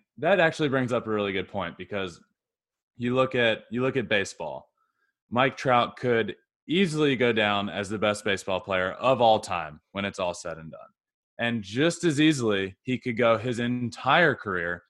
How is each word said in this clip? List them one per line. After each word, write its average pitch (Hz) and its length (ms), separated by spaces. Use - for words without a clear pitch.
that 175 220
actually 160 300
brings 127 220
up 113 160
a - 20
really 104 220
good 95 160
point, 92 300
because 92 420
you 120 180
look 127 180
at, 117 280
you 120 100
look 131 140
at 117 140
baseball. 87 580
Mike 127 260
Trout 120 380
could 113 400
easily 151 480
go 120 160
down 104 380
as 92 180
the 104 120
best 104 260
baseball 95 340
player 92 340
of 127 280
all 110 180
time 80 400
when 98 120
it's 98 160
all 87 140
said 82 240
and 80 140
done. - 80
And 117 240
just 135 400
as 151 160
easily, 110 600
he 127 160
could 123 200
go 113 200
his 113 220
entire 123 760
career 87 540